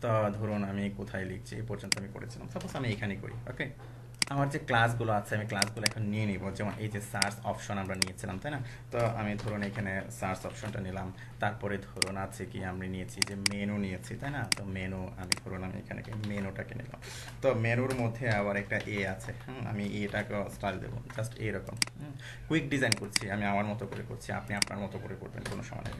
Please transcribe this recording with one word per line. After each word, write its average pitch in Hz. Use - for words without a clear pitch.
তো 110
ধরুন 104
আমি 101
কোথায় 95
লিখছি, 101
এই 113
পর্যন্ত 101
আমি 98
করেছিলাম, -
সাপোজ 180
আমি 131
এখানেই 101
করি, -
ওকে। 139
আমার 139
যে 147
ক্লাসগুলো 117
আছে, 104
আমি 107
ক্লাসগুলো 110
এখন 117
নিয়ে 107
নিব। 95
যেমন 101
এই 107
যে 101
সার্চ 104
অপশন 104
আমরা 95
নিয়েছিলাম, 92
তাই 147
না? 143
তো 120
আমি 107
ধরুন 104
এখানে 98
সার্চ -
অপশনটা 107
নিলাম, 92
তারপরে 104
ধরুন 95
আছে 95
কি, 95
আমরা 92
নিয়েছি 92
যে -
মেনু 101
নিয়েছি, 95
তাই 139
না? 123
তো 101
মেনু, 95
আমি 92
ধরুন 92
আমি 92
এখানে 101
কি -
মেনুটাকে 98
নিলাম। -
তো 135
মেনুর 120
মধ্যে 120
আবার 101
একটা 101
এ 101
আছে, 95
হুম, 127
আমি 101
এটাকে 104
স্টাইল 95
দেবো, -
just 117
এইরকম, 101
হুম। 147
কুইক 151
ডিজাইন 135
করছি 104
আমি 104
আমার 101
মতো 104
করে 101
করছি, -
আপনি 101
আপনার 101
মতো 101
করে 95
করবেন, -
কোনো 101
সময় -
নেই, -